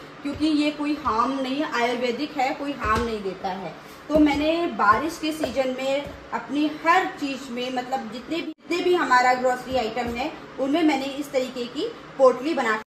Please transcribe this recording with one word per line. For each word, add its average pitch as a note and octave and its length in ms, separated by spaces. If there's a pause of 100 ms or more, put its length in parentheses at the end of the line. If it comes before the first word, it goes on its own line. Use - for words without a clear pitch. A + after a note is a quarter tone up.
(240)
क्योंकि C#4+ 220
ये D4 260
कोई D4 300
हार्म B3+ 400
नहीं, C4+ 220
आयुर्वेदिक A#3+ 680
है, C#4 220
कोई C#4+ 180
हार्म A#3 320
नहीं A3 180
देता F#3+ 280
है। F#3 240 (360)
तो D4+ 100
मैंने D4+ 480
बारिश A3+ 540
के D#4 100
सीजन C4 360
में C4+ 360 (300)
अपनी D4 380 (140)
हर F4+ 200
चीज़ C4+ 460
में, B3 220
मतलब, B3+ 400
जितने C4+ 240
भी, D#4+ 140
जितने - 260
भी F4+ 160
हमारा B3+ 400
ग्रोसरी B3 420
आइटम A#3+ 320
है, B3 240 (280)
उनमें D4 240
मैंने C#4 220
इस C#4 260
तरीके B3+ 340
की D#4 260 (260)
पोटली C4 360
बना A#3+ 300 (100)